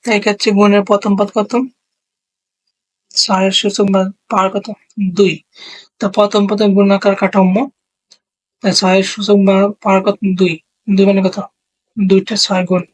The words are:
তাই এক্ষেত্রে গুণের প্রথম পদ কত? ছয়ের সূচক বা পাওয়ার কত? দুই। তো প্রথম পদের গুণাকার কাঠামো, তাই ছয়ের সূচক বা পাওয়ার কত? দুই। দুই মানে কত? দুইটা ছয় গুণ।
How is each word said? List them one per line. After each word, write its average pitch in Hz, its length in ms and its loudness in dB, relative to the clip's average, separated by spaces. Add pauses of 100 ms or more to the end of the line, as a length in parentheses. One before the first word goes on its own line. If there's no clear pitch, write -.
তাই 233 120 0
এক্ষেত্রে 202 320 -2 (100)
গুণের 202 300 4
প্রথম 202 280 0
পদ 202 180 0
কত? 208 180 -4 (1600)
ছয়ের 190 460 0
সূচক 202 340 -2
বা 190 80 2 (260)
পাওয়ার 190 260 0
কত? 202 120 -6 (500)
দুই। 185 180 2 (640)
তো - 60 -6 (120)
প্রথম 208 300 2
পদের 208 300 0
গুণাকার 196 440 2
কাঠামো, 190 420 0 (1000)
তাই 196 180 0
ছয়ের 190 320 2
সূচক 202 340 0
বা 190 100 2 (260)
পাওয়ার 196 240 2
কত? 202 100 -2 (220)
দুই। 180 160 0 (340)
দুই 196 180 2
মানে 196 200 2
কত? 185 120 -4 (580)
দুইটা 196 400 0
ছয় 185 320 -2
গুণ। 180 140 0 (120)